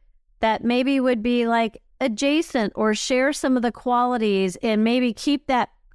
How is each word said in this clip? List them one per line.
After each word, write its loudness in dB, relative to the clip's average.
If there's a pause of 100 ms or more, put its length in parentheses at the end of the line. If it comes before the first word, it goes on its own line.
(420)
that 0
maybe 0
would 0
be, 0
like, -2 (180)
adjacent 0
or 0
share 0
some 0
of 0
the 0
qualities 0
and 0
maybe 2
keep -2
that 0 (240)